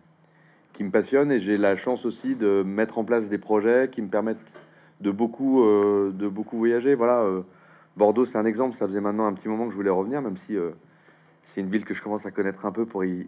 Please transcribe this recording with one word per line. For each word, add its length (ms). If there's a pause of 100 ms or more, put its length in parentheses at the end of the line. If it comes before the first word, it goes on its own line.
(720)
qui 100
me 80
passionne, 400
et 80
j'ai 180
la 200
chance 280
aussi 300
de 320
mettre 320
en 60
place 240
des 100
projets 540
qui 100
me 60
permettent 480 (440)
de 120
beaucoup, 500
euh, 480
de 160
beaucoup 300
voyager. 400
Voilà, 240
euh, 220 (540)
Bordeaux, 280
c'est 140
un 60
exemple. 300
Ça 140
faisait 120
maintenant 260
un 80
petit 120
moment 200
que 40
je 60
voulais 120
revenir, 320
même 160
si, 200
euh, 140 (760)
c'est 160
une 100
ville 140
que 100
je 80
commence 240
à 60
connaître 340
un 60
peu 140
pour 180
y, 240